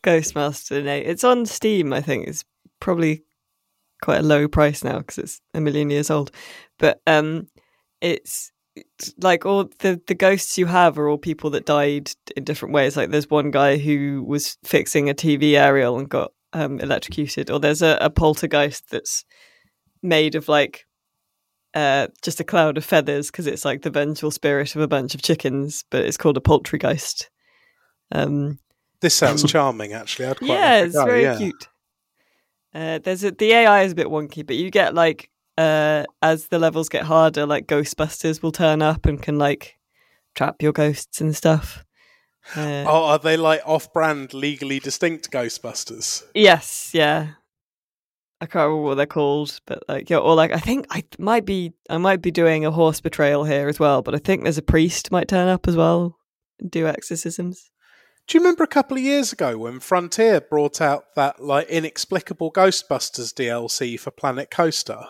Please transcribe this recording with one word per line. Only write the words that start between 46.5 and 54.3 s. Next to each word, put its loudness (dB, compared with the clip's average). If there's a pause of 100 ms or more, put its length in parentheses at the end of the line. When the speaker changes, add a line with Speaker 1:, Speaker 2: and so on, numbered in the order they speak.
Speaker 1:
yeah. 0 (1080)
I -10
can't 0
remember 0
what 0
they're 0
called, -2
but, -10
like, -8
yeah, 2
or, 4
like, 4
I -2
think -4
I -8 (160)
might 0
be, -4 (160)
I -4
might 2
be -2
doing 2
a 0
horse 2
betrayal 0
here 0
as -4
well, 4
but -6
I -2
think 0